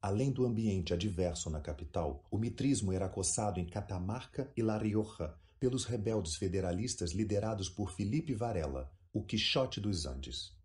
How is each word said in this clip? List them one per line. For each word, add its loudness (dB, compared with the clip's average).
Além 2
do 4
ambiente 2
adverso 0
na -2
capital, -4
o 0
mitrismo 0
era 2
acossado 0
em 0
Catamarca -4
e 2
La 4
Rioja 0
pelos 2
rebeldes 0
federalistas 0
liderados 0
por -4
Felipe 0
Varela, -2
o 0
Quixote 2
dos 0
Andes. -8